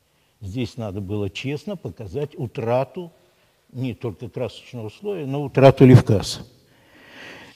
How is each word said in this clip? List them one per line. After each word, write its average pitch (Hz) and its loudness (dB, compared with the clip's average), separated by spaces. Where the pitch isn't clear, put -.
Здесь 107 -8
надо 104 -8
было 101 -6
честно 147 -10
показать 117 -10
утрату 131 -6
не 123 -8
только 117 -12
красочного 117 -12
слоя, 196 -10
но 139 -6
утрату 135 6
левкаса. 117 6